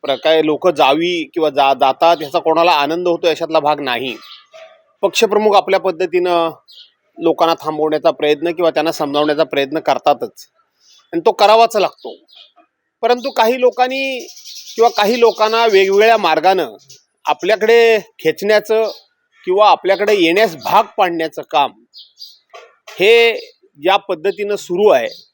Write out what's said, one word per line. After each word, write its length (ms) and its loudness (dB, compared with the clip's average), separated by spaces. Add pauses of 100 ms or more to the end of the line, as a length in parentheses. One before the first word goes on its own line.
प्र-, 140 -4
काय 300 2
लोक 220 -2
जावी 640 0
किंवा 160 -2
जा-, 300 0
जातात 400 2
ह्याचा 200 -6
कोणाला 320 2
आनंद 360 -2
होतो 200 -2
याच्यातला 320 -2
भाग 200 -2
नाही. 380 -6 (840)
पक्षप्रमुख 540 0
आपल्या 240 2
पद्धतीनं 720 -2 (680)
लोकांना 440 0
थांबवण्याचा 500 -2
प्रयत्न 400 -2
किंवा 180 0
त्यांना 220 -2
समजावण्याचा 520 -2
प्रयत्न 360 -4
करतातच 680 -2 (640)
आणि 120 -4
तो 60 4
करावाच 440 4
लागतो. 400 -6 (840)
परंतु 300 -2
काही 300 0
लोकांनी 680 -2 (480)
किंवा 140 2
काही 300 -2
लोकांना 460 2
वेगवेगळ्या 520 4
मार्गानं 560 0 (520)
आपल्याकडे 720 2 (200)
खेचण्याचं 640 0 (640)
किंवा 240 2
आपल्याकडे 440 0
येण्यास 420 2
भाग 280 0 (140)
पाडण्याचं 440 -4
काम 300 -2 (1160)
हे 500 2 (460)
या 120 2
पद्धतीनं 580 -6
सुरू 340 0
आहे. 180 2 (260)